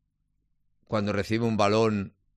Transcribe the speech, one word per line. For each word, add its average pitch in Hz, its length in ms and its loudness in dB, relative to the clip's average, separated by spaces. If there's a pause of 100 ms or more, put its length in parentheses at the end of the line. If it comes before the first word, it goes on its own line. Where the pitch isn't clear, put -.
(880)
cuando 104 240 -2
recibe 110 320 -2
un 113 120 0
balón, 104 600 0 (200)